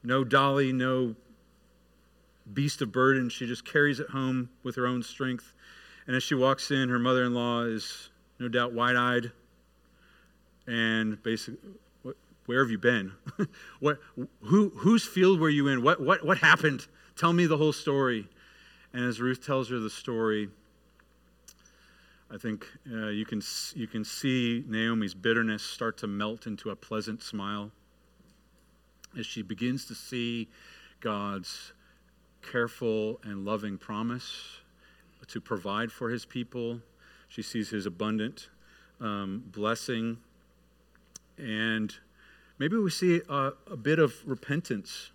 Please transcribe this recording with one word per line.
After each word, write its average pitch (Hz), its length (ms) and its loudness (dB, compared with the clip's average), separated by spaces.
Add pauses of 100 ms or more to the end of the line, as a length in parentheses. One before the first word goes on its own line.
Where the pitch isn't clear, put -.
No 131 220 2
dolly, 139 480 4
no 127 420 0 (1400)
beast 139 280 0
of 113 80 -4
burden. 127 380 4
She 123 180 -6
just 120 180 -8
carries 143 360 4
it 151 80 -8
home 131 400 -2 (140)
with 127 140 -6
her 123 100 0
own 123 160 0
strength. 127 500 -6 (540)
And 127 100 -2
as 127 60 0
she - 120 -2
walks 131 360 2
in, 135 180 2
her 123 100 0
mother-in-law 120 640 2
is - 460 -6 (280)
no 123 100 -6
doubt 120 240 2
wide-eyed 123 580 2 (1400)
and 110 560 0
basically 113 360 -4 (880)
where 123 140 2
have 127 100 4
you 107 80 0
been? 104 340 4 (260)
<laughs> 196 80 2 (340)
What, 147 180 2 (440)
who, 185 340 6
whose 220 280 6
field 185 360 6
were 160 80 4
you 143 200 4
in? 127 140 2
What, 160 180 4
what, 156 240 2
what 170 140 2
happened? 147 480 4 (300)
Tell 170 160 4
me 175 140 6
the 156 100 4
whole 151 160 4
story. 127 560 0 (640)
And 123 120 -4
as 120 160 -2
Ruth 127 240 -2
tells 131 260 0
her 123 80 -2
the 110 120 -4
story, 110 580 -2 (1800)
I 101 80 -12
think, 107 280 -8 (240)
uh, 110 180 -6
you 104 160 -4
can 110 140 -6
s-, - 380 -8
you 113 100 -6
can 107 180 -6
see 123 600 -2
Naomi's 110 480 -2
bitterness 110 480 2
start - 360 -6
to 110 80 -8
melt 104 400 -6
into 107 240 -8
a 95 60 -8
pleasant 107 460 -8
smile 104 480 -8 (1500)
as 113 80 -8
she - 160 -10
begins 117 440 -4
to 117 80 -14
see 117 540 -6 (520)
God's 101 720 -6 (800)
careful 113 720 -2
and 98 200 -8
loving 104 340 -4
promise - 840 -8 (680)
to - 120 -8
provide 104 520 -4
for 120 160 -6
his 117 160 -6
people. 120 560 -8 (480)
She - 140 -12
sees 107 280 -4
his 101 160 -4
abundant, 107 600 -4 (520)
um, 101 460 -6
blessing. 113 720 -4 (1200)
And 110 560 -2 (640)
maybe 165 180 0
we 202 140 2
see 175 380 4
a, 139 240 0 (180)
a 185 60 -10
bit 143 220 2
of 147 160 6 (120)
repentance 135 880 -6